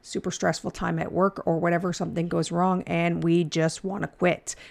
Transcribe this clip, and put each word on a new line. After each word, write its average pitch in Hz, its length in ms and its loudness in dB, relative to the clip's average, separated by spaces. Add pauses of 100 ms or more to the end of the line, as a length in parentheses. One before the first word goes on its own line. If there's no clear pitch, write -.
super - 280 -6
stressful 175 400 -2
time 170 280 -4
at - 140 -4
work 190 340 0
or 165 120 2
whatever, 175 340 2
something 170 340 -4
goes 170 240 0
wrong 180 340 2
and 170 380 0
we 170 220 4
just 160 400 0
want 196 180 -4
to - 60 -4
quit. - 460 0 (160)